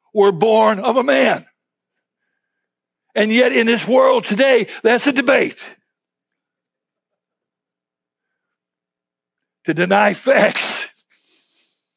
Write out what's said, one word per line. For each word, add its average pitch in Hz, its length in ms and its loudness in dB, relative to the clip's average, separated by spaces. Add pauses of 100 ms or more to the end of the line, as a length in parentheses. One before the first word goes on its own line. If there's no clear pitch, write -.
(160)
were 202 160 4
born 220 460 2
of 233 180 -4
a 254 60 0
man. 262 440 -2 (1700)
And 214 180 0
yet 247 200 2
in 233 140 0
this 233 200 -2
world 262 380 2
today, 233 440 0 (140)
that's 233 240 0
a 285 60 0
debate. 262 460 -2 (4000)
To 160 100 -4
deny 196 400 0
facts. - 760 -2 (1080)